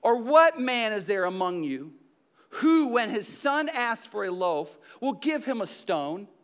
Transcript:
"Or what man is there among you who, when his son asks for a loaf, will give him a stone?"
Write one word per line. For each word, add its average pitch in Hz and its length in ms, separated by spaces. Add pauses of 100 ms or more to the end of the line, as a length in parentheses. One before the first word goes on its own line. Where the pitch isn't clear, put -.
"Or 233 160
what 311 420
man 240 320
is 196 140
there 190 180
among 180 400
you 139 300 (580)
who, 311 360
when 233 220
his 208 180
son 294 400
asks 240 380
for 208 180
a 185 60
loaf, 180 480 (240)
will 262 100
give 302 320
him 240 160
a 190 60
stone?" 170 600 (180)